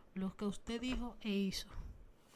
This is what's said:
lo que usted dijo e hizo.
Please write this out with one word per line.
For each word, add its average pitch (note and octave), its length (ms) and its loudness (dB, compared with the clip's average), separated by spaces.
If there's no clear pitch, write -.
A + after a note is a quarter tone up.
lo F#3+ 220 0
que - 80 -2
usted A3+ 360 0
dijo A#3 400 0
e A3 100 0
hizo. G3 380 2